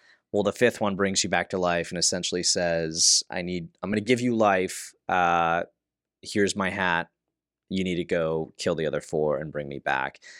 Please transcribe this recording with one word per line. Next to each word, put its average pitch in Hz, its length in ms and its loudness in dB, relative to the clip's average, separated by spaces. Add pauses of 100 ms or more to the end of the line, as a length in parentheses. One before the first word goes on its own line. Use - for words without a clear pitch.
(300)
Well, 101 140 2
the 101 80 2
fifth - 280 2
one 101 140 0
brings 98 300 0
you 90 60 -4
back 87 200 0
to 95 80 -2
life 85 320 0
and 87 80 -6
essentially 90 460 -2
says, 82 880 2
"I 90 120 -6
need, 87 260 -6 (140)
I'm 98 80 -4
gonna 107 100 0
give 117 200 2
you 123 160 0
life. 95 580 2 (140)
Uh, 85 560 2 (580)
here's 98 340 0
my 95 140 0
hat. 90 380 0 (600)
You 95 140 -2
need 90 140 -2
to 85 80 -2
go 80 540 -2
kill 87 180 -2
the 78 100 -2
other 71 140 -2
four 76 380 -2
and 76 120 -8
bring 73 160 -8
me 69 140 -10
back." 67 400 -4 (200)